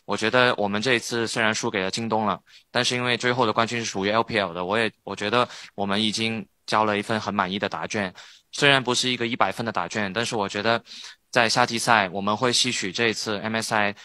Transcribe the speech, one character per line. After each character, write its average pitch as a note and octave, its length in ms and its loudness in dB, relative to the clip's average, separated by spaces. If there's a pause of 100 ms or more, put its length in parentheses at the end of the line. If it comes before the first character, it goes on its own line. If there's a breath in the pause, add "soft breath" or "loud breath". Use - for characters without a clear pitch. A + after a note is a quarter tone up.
我 G2+ 120 -4
觉 A2 140 0
得 B2 240 4
我 G2+ 140 -2
们 G#2 120 -2
这 B2 140 2
一 A#2 40 2
次 A#2 280 -2
虽 A#2 160 -2
然 A2 100 4
输 A#2 160 -2
给 G#2+ 140 -2
了 F#2+ 80 -2
京 A2+ 180 -4
东 A2 160 0
了， F#2+ 160 0 (300 loud breath)
但 A#2+ 140 0
是 B2 100 0
因 B2 80 -2
为 A#2+ 140 0
最 B2 160 0
后 B2 120 2
的 G#2+ 80 2
冠 A2+ 140 2
军 A#2 140 -4
是 A2+ 40 -4
属 G2 220 -2
于 G#2 40 2
L A2+ 120 2
P A#2 160 -2
L F2+ 160 -2
的， F2+ 100 -4
我 G2+ 140 0
也， A2 120 0 (120)
我 G2+ 120 -8
觉 G2+ 140 -4
得 A#2+ 180 2 (280 loud breath)
我 G2+ 100 -4
们 G2 160 0
已 A2 120 0
经 A2+ 340 -4 (200)
交 A2 180 4
了 G#2 120 2
一 G#2 60 0
份 A2 180 -2
很 G#2 140 -4
满 F#2 160 0
意 G2+ 80 -2
的 G2+ 100 0
答 E2 160 -6
卷。 G2 300 -4 (380 loud breath)
虽 C#3+ 180 4
然 C3+ 120 6
不 B2 120 0
是 B2+ 160 0
一 B2 60 -2
个 A#2 100 -2
一 A#2 80 -2
百 G2 160 2
分 A2+ 160 -4
的 A2 60 -4
答 F2 160 -2
卷， G#2 240 -2
但 A2+ 120 -2
是 A#2+ 120 -4
我 G2 120 -2
觉 G#2 140 -4
得 A2+ 200 2 (480 loud breath)
在 A#2 180 4
夏 B2 180 4
季 A#2 120 -4
赛 G#2+ 320 4
我 G2 100 -6
们 G2+ 140 2
会 A#2+ 180 2
吸 B2 180 2
取 F#2+ 220 -4
这 A#2 160 2
一 A2 40 2
次 G#2 260 -4
M A2 180 -4
S A2+ 180 -2
I G#2 200 2 (100)